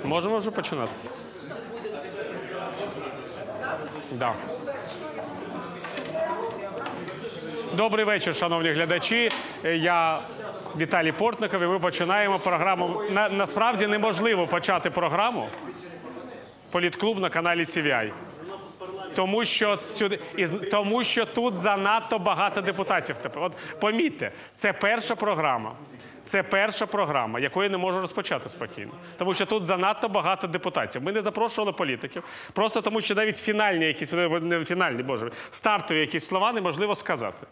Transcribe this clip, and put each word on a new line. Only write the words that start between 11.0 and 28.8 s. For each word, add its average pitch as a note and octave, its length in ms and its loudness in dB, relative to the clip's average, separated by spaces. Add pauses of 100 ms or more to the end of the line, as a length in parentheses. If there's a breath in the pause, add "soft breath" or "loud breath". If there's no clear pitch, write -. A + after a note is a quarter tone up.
Портников, G#3 500 2
і F3 60 4
ми F#3 120 2
починаємо F#3 600 2
програму. F3+ 640 2 (100)
На-, G3+ 180 4
насправді G#3 580 2
неможливо G#3 600 4
почати F3 420 2
програму E3+ 580 2 (1200)
"Політкуб" F3 480 2
на F#3 100 2
каналі E3+ 360 2
Т - 160 -2
В D3+ 40 2
Ай. A2+ 280 2 (1000)
Тому G3 300 2
що G#3 320 2
сюди, G3+ 420 -2 (160)
із-, F#3+ 360 0
тому G#3 320 2
що A3+ 220 2
тут A#3 300 0
занадто G3+ 640 2
багато G3+ 420 2
депутатів F#3 600 0
тепер. D3 220 -6
От F3+ 100 -2 (260 loud breath)
помітьте, A3 520 2 (260 loud breath)
це G3+ 160 2
перша A3+ 420 2
програма. D3+ 560 2 (540 loud breath)
Це F#3+ 180 2
перша G3+ 420 4
програма, C#3 540 2
яку D#3 240 2
я G3+ 60 2
не F#3+ 80 0
можу F#3 240 0
розпочати F3 480 -2
спокійно. - 420 -10 (260 loud breath)